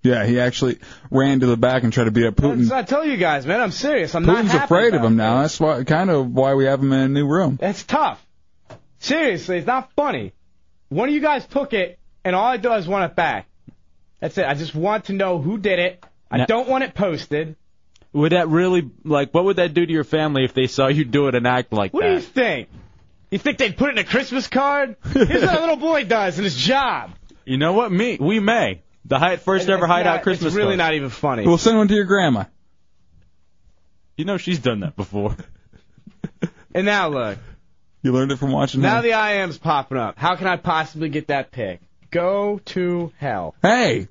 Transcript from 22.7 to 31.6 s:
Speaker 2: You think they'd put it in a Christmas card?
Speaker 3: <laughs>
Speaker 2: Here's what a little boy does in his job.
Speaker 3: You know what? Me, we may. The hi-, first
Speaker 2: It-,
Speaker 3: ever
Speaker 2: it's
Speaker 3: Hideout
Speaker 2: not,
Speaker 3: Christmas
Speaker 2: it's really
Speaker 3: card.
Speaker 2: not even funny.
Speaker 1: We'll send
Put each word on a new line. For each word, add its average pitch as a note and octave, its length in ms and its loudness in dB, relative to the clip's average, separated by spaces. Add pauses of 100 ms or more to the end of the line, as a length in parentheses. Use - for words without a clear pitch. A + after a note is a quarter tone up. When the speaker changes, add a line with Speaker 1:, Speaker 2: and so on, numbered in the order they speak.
Speaker 2:
You G3 80 -4
think - 220 -4
they'd A3 180 -2
put C#4+ 120 2
it - 20 -4
in A#3 80 -2
a F#3+ 80 -2
Christmas B3+ 400 -2
card? C#4 540 -2
Speaker 3:
<laughs> - 120 -10
Speaker 2:
Here's - 160 4 (140)
what F4 140 2
a - 20 2
little D#4+ 160 2
boy D4 300 0
does F#3+ 340 0
in G3+ 60 -2
his D3+ 100 -2
job. F#3+ 560 -2 (340)
Speaker 3:
You C3 120 -2
know D#3+ 160 2
what? A3 180 0
Me, F#3+ 280 0
we G3 200 2
may. G3 420 0 (240)
The C3+ 140 0
hi-, F3 180 2
first F#3 320 0
Speaker 2:
It-, - 40 4
Speaker 3:
ever F3+ 120 2
Speaker 2:
it's E3 60 2
Speaker 3:
Hideout F3 240 2
Speaker 2:
not, - 80 -6
Speaker 3:
Christmas F3 240 0
Speaker 2:
it's D#3+ 80 -2
really G#3 220 2
Speaker 3:
card. - 20 -
Speaker 2:
not D#3+ 160 0
even C#3 140 -4
funny. A#2+ 360 -4
Speaker 1:
We'll E3+ 140 6
send A3+ 180 4